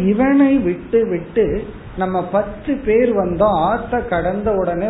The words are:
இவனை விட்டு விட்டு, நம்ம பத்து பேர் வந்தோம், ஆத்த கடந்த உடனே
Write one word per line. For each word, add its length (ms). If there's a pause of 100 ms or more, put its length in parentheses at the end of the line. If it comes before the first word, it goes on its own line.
இவனை 460 (100)
விட்டு 460
விட்டு, 400 (500)
நம்ம 200 (120)
பத்து 500
பேர் 340
வந்தோம், 500
ஆத்த 440
கடந்த 480
உடனே 360